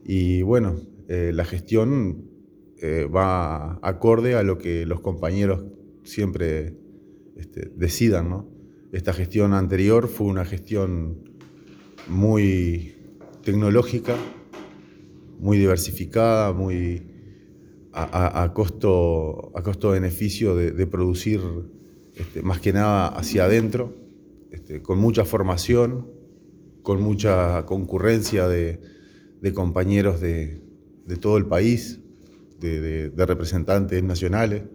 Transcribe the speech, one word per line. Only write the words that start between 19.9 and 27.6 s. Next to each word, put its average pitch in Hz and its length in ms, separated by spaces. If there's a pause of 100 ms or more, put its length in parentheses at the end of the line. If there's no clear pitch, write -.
de, 87 160
de 87 160
producir, 92 540 (720)
este, 85 280
más 90 180
que 101 120
nada 101 360
hacia 90 380
adentro, 113 500 (560)
este, 76 300
con 95 160
mucha 107 260
formación, 117 840 (760)
con 98 200
mucha 92 640